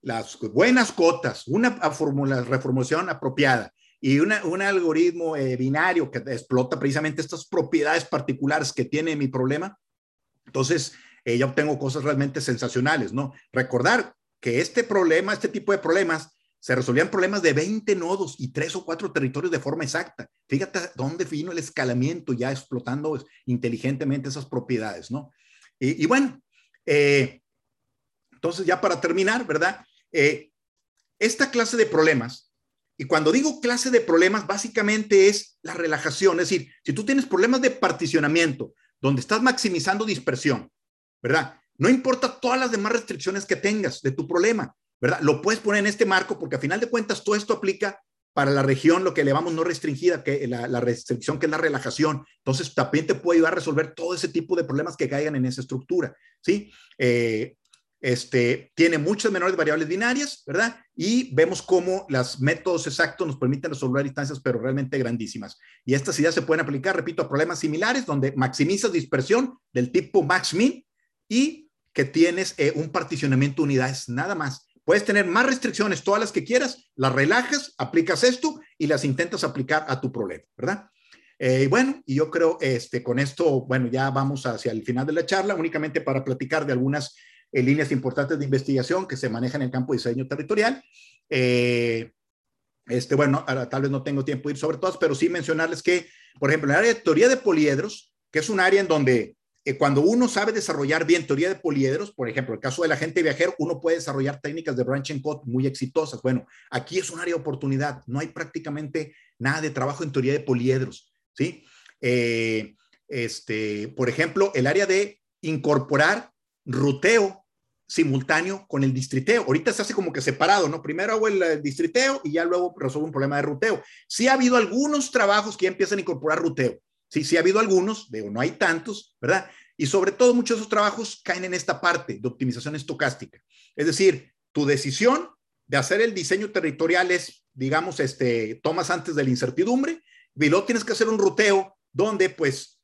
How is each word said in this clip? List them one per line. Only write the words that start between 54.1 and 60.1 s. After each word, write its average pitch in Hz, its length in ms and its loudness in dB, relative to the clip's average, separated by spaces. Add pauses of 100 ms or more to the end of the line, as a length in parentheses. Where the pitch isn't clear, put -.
ese 170 140 -4
tipo 165 280 -2
de 170 80 0
problemas 147 320 -4
que 131 140 -2
caigan 147 260 -2
en 127 100 0
esa 127 160 -4
estructura, 135 540 -4 (260)
¿sí? 202 300 -2 (260)
Eh, 120 580 0 (460)
este, 123 720 0
tiene 165 220 4
muchas 202 320 0
menores 185 280 0
variables 156 320 0
binarias, 247 560 -4